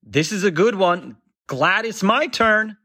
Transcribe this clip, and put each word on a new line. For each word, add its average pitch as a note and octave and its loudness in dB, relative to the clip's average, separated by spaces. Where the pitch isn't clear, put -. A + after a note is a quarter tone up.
This D3 -2
is G3 -4
a G#3 4
good F#3 2
one. F3 0
Glad F3 0
it's A3+ -8
my A#3 2
turn. A3 0